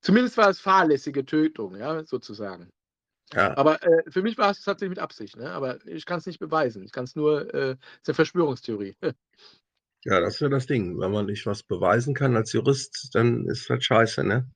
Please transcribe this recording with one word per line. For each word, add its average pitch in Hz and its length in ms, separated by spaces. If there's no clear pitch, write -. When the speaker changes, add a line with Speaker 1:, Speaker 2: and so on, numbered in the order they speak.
Speaker 1:
Zumindest 233 340
war 214 140
es 185 100
fahrlässige 151 640
Tötung, 156 520
ja, 156 280
sozusagen. 101 640
Speaker 2:
Ja. 98 240
Speaker 1:
Aber, 151 260
äh, 165 260
für 185 140
mich 226 160
war 208 140
es - 100
tatsächlich 196 280
mit 180 100
Absicht, - 360
ne? 127 140
Aber 135 360
ich 156 200
kann's 175 200
nicht 175 120
beweisen. 139 460
Ich - 80
kann's 127 240
nur, 151 380
äh, 135 180
ist - 360
eine 151 60
Verschwörungstheorie. 120 880
<laughs> 131 140
Speaker 2:
Ja, 95 160
das 90 140
ist - 60
ja 147 80
das 135 180
Ding. 95 340
Wenn 92 100
man 104 160
nicht 95 200
was 101 180
beweisen 107 500
kann 131 220
als 110 160
Jurist, 127 600
dann 117 340
ist - 200
das 123 140
scheiße, 113 400
ne? 117 340